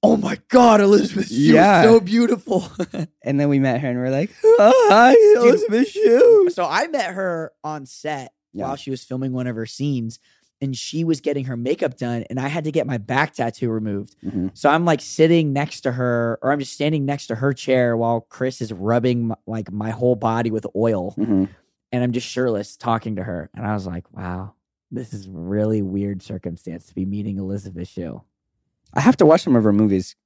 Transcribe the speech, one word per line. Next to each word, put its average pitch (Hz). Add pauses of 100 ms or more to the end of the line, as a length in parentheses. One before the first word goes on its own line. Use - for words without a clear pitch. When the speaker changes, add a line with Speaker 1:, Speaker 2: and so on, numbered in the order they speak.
Speaker 1:
"Oh 233
my - (100)
God, 233
Elizabeth 202
Shue -
is 143
Speaker 2:
Yeah. 170
Speaker 1:
so 226
beautiful." 196 (280)
<laughs> 151 (160)
Speaker 2:
And 139
then 143
we 139
met 131
her 139
and 123
we're 127
like, 143 (120)
"Hi, 415
Speaker 1:
Dude. 427
Speaker 2:
Elizabeth 415
Shue." 440
Speaker 1:
So 180
I 196
met 208
her 175 (100)
on 151
set 139 (200)
Speaker 2:
Yeah. 95
Speaker 1:
while 139
she 139
was 131
filming 131
one 127
of 123
her 113
scenes, 127 (420)
and 135
she 160
was 160
getting 143
her 131
makeup 127
done, 120
and 123
I 135
had 151
to 156
get 156
my 131
back 131
tattoo 117
removed. 107
Speaker 2:
Mm-hmm. 92
Speaker 1:
So -
I'm, 160
like, 160
sitting 160
next 143
to 127
her, 117
or 135
I'm 147
just 135
standing 147
next 143
to 113
her 135
chair 123
while 117
Chris -
is 113
rubbing 117
m-, - (100)
like, 110
my 104
whole 123
body 113
with 110 (100)
oil, 101
Speaker 2:
Mm-hmm. 98 (480)
Speaker 1:
and 123
I'm 123
just 120
shirtless 117
talking 113
to 92
her, 87
and 110
I 107
was 98
like, 87
"Wow, 92 (360)
this 117
is 98
really 104
weird 98
circumstance 85
to -
be 98
meeting 101
Elizabeth 95
Shue." 82 (720)
Speaker 2:
I -
have 156
to 175
watch 160
some 127
of 113
her 107
movies. 101